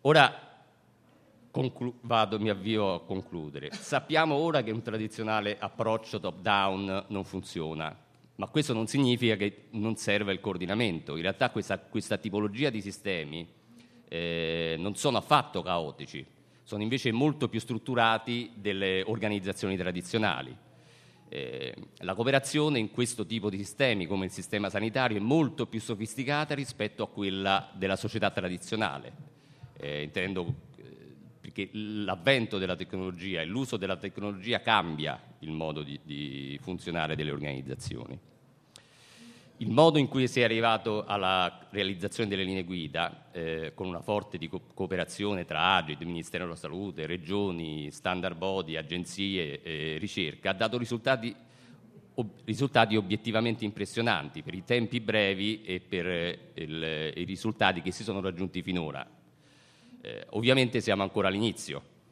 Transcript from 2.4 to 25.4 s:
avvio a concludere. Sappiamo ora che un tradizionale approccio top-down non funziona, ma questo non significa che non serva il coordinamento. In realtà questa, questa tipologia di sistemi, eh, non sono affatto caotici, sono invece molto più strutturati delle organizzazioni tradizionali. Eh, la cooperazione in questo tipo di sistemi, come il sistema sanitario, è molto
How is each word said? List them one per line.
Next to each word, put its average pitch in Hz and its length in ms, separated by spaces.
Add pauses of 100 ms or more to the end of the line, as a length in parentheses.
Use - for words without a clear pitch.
avvio 101 440
a 85 80
concludere. 76 720
Sappiamo 156 640
ora 151 260
che 110 80
un 113 140
tradizionale 110 760
approccio 110 640
top-down 98 880
non 95 160
funziona, 80 800 (340)
ma 98 100
questo 147 260
non 110 140
significa 120 480
che 101 360
non 107 240
serva 101 360
il 92 100
coordinamento. 90 720
In 82 60
realtà 98 300
questa, 98 280
questa - 380
tipologia 104 520
di 110 120
sistemi, 85 680 (600)
eh, 82 720
non 95 180
sono 131 220
affatto 123 440
caotici, 78 640 (380)
sono 104 200
invece 120 280
molto 139 360
più 110 120
strutturati 117 960
delle 98 480
organizzazioni 101 720
tradizionali. 87 800 (760)
Eh, 64 440 (260)
la 92 140
cooperazione 135 640
in 107 140
questo 120 340
tipo 104 240
di 95 80
sistemi, 101 480
come 95 200
il 87 60
sistema 101 380
sanitario, 110 480
è 98 40
molto 131 440